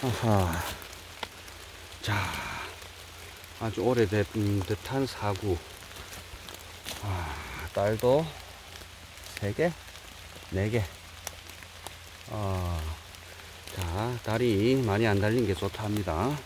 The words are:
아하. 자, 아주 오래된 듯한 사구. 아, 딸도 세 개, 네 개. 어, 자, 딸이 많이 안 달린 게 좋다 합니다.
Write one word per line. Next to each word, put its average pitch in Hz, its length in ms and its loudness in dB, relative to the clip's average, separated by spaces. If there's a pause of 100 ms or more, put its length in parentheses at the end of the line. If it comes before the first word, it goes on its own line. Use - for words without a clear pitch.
아하. 98 600 6 (1400)
자, 98 480 0 (1120)
아주 107 200 0
오래된 104 800 4
듯한 127 440 0
사구. 101 520 0 (1500)
아, 87 320 -2 (380)
딸도 113 520 6 (1120)
세 101 140 0
개, 165 180 4 (760)
네 95 200 2
개. 110 140 4 (1500)
어, 92 480 0 (960)
자, 101 480 -2
딸이 117 600 6
많이 110 220 6
안 101 120 6
달린 107 260 6
게 98 80 4
좋다 98 300 -2
합니다. 104 640 2